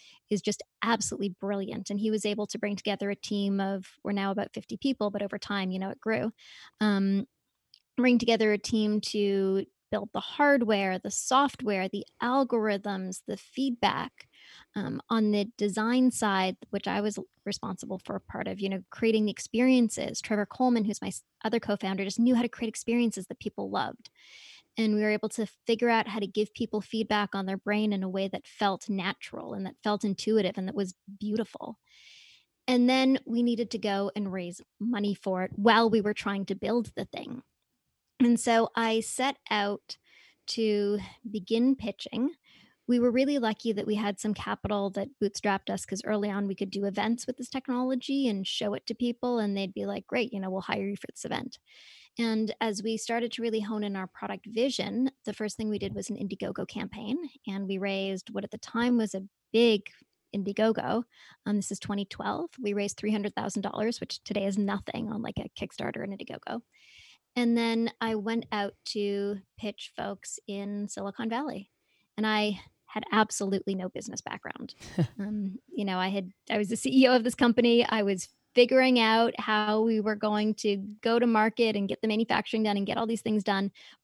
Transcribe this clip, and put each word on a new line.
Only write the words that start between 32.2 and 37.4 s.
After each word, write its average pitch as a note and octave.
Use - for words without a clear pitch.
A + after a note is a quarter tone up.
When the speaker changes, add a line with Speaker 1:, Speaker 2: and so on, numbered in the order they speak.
Speaker 1:
And B3
then C4
we A#3
needed A#3
to A3
go G3
and G3+
raise F3
money G#3
for F#3
it -
while A3
we A3+
were G#3
trying G3
to G3
build A3
the -
thing. -